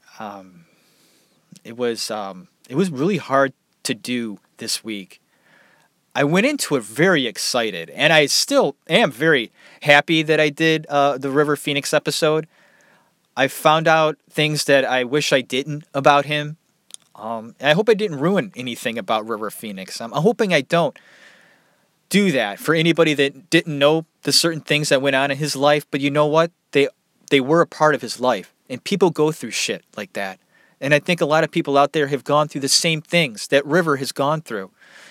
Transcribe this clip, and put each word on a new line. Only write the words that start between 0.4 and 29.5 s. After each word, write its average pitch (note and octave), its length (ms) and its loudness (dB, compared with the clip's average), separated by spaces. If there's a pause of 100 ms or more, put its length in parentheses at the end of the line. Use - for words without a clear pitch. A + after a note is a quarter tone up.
it A#2 120 -18
was, A#2 340 -4
um, G2 380 -10 (200)
it B2+ 60 -12
was F3+ 160 0
really D#3+ 260 -2
hard C3+ 360 0 (320)
to B2+ 100 -4
do A2+ 440 -8 (200)
this - 260 -8
week. G#2 380 -12 (920)
I C3+ 100 2
went F3 220 2
into C#4 300 -2
it A#2+ 60 -4
very C#3 440 0
excited, G2 640 -4
and C#3+ 220 2
I D3+ 140 6
still G#3+ 500 0 (100)
am F#3 240 2
very C3 400 0 (300)
happy D3 420 4
that D#3 160 2
I D3+ 120 2
did, D#3 400 0
uh, C#3+ 260 2
the C3+ 140 -6
River C#3+ 260 2
Phoenix C#3+ 380 -4
episode. D#3 520 0 (880)
I C3+ 140 2
found D#3+ 400 2
out D#3 300 2 (100)
things D3+ 360 -2
that C#3 200 4
I B2 200 0
wish C#3+ 280 -2
I C#3 80 4
didn't D3 440 -6 (100)
about C#3+ 320 4
him. D3+ 320 -6 (560)
Um, A2 440 -10
and C#3 120 2
I - 20 6
hope G#3+ 160 2
I A3+ 60 4
didn't F#3 260 -4
ruin D#3+ 340 -2
anything A#2+ 440 -8
about A2 280 -4
River A2 240 -6
Phoenix. F#2+ 520 -12
I'm, A#2 100 -12
I'm C#3+ 100 -2
hoping G#3 300 0
I D3+ 80 2
don't D#3+ 380 -2 (1120)
do G3 220 2
that A2 260 -2
for D#3 160 -2
anybody E3 400 2
that C#3 340 -2
didn't E3 300 0
know D#3 260 4 (180)
the C#3+ 100 -2
certain E3 280 0
things D3 300 -2
that C#3 100 4
went C3+ 160 0
on C#3 140 0
in C3+ 80 -4
his D3 180 -4
life. D3 340 2
But C#3 120 -4
you C#3+ 80 0
know D3+ 160 2
what? D#3+ 240 2 (220)
They, C#3 160 4 (420)
they C#3+ 100 4
were D#3 220 2
a - 40 -2
part D3+ 280 2
of B2 80 -4
his A2+ 180 -10
life, A#2+ 320 -2 (160)
and B2+ 160 -12
people G3 240 2
go D#3 240 0
through A#2 200 -12